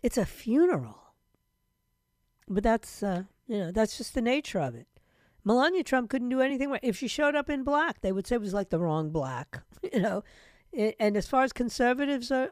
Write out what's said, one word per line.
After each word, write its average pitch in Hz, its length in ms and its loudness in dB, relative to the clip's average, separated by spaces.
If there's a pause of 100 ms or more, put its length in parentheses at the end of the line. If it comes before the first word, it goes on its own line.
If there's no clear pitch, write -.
It's 240 160 0
a 208 80 0
funeral. 220 880 0 (1300)
But 202 160 -2
that's, 226 380 0
uh, 190 220 -2 (240)
you 214 120 -4
know, 170 120 -4
that's 214 260 2
just - 160 -10
the 262 80 0
nature 247 380 0
of 131 160 -2
it. 120 120 -18 (560)
Melania 277 400 4
Trump 247 260 0
couldn't 247 200 -2
do 262 120 2
anything 269 280 2
right. 269 140 -4
If 233 140 0
she 262 100 -6
showed 294 280 2
up 285 140 -2
in 277 140 -2
black, 294 380 0
they 190 100 -2
would 190 160 -4
say 247 80 0
it 240 60 0
was, 196 120 -6
like, 202 180 -2
the 165 80 0
wrong 160 300 0
black, 131 520 -6 (140)
<laughs> - 180 -10
you 220 80 4
know. 143 220 0 (540)
I-, 220 220 0
and 208 160 2
as 196 120 -2
far 262 160 4
as 262 100 0
conservatives 254 760 0
are, 262 220 0